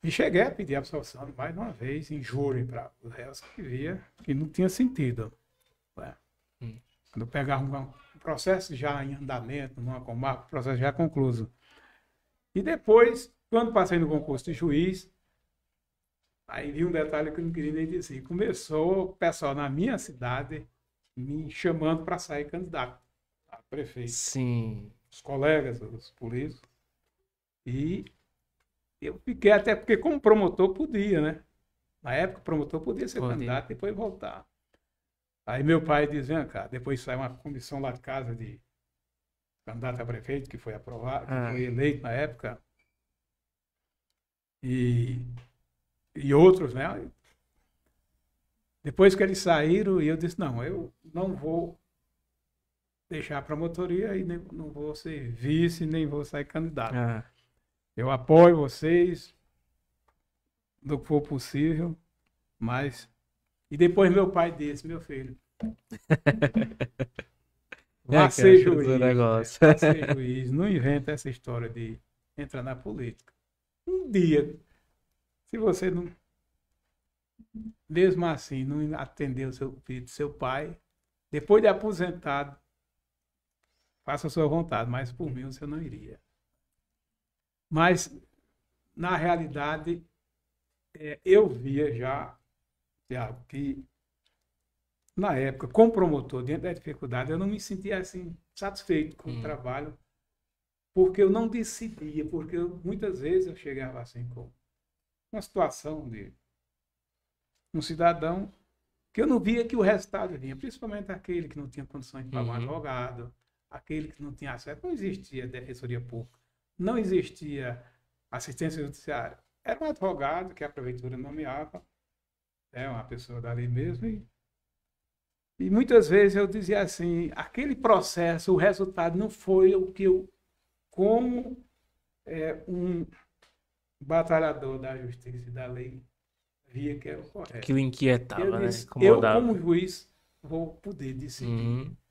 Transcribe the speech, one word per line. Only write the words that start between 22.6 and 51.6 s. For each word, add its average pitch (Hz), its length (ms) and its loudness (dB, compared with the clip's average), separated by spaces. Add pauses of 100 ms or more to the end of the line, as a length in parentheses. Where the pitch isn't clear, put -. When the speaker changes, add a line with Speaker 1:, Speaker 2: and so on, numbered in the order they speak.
Speaker 1:
a 104 60 -20 (120)
prefeito. 123 440 -8
Speaker 2:
Sim. 113 800 -4 (180)
Speaker 1:
Os - 100 -20
colegas, 139 640 0
os 113 300 -16
políticos. 127 580 -10 (960)
E 147 380 -4 (960)
eu - 240 -10
fiquei 214 280 4
até 208 240 4
porque 220 200 2
como 294 240 0
promotor 190 540 6
podia, 208 460 0
né? 151 220 -2 (600)
Na 123 120 -6
época 190 260 -2
o - 20 -20
promotor 156 380 -4
podia 240 280 -6
ser 233 120 -8
Speaker 2:
Podia. 123 160 -2
Speaker 1:
candidato 123 300 -4
e - 80 -10
depois 202 200 -6
voltar. 196 500 -10 (1040)
Aí 127 160 -4
meu 156 200 4
pai 151 240 2
dizia, 147 340 -4
"Vem 123 80 -6
cá", 98 180 -8
depois 127 340 -6
saiu 127 200 -8
uma 131 100 -6
comissão 139 500 -12
lá 131 120 -6
de 127 80 -14
casa 131 340 -8
de 107 260 -14 (1080)
candidato 120 360 -8
a - 40 -8
prefeito, 135 440 -8
que 123 80 -16
foi 110 160 -12
aprovado, 120 520 -10
que 135 60 -6
Speaker 2:
Ah. 123 200 -4
Speaker 1:
foi 123 120 -4
eleito 127 380 0
na 123 80 -8
época. 123 500 -6 (2000)
E, 123 580 0 (960)
e 139 200 0
outros, 165 400 8
né? 131 100 -4 (2000)
Depois 190 320 8
que 190 80 2
eles 190 160 0
saíram, 175 640 4
e 147 60 2
eu 160 80 0
disse, 165 220 -4
"Não, 127 260 -4
eu 180 280 -8 (120)
não 175 300 -4
vou 165 440 -4 (1300)